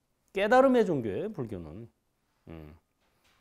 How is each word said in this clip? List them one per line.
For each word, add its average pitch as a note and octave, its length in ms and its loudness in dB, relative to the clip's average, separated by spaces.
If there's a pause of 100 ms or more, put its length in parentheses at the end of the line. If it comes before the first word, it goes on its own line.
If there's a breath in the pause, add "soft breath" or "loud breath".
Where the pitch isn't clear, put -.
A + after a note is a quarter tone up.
(320)
깨달음의 B3 540 4
종교예요, C#3 460 -4
불교는. G#2 560 -12 (600)
음. D#2+ 280 -18 (640)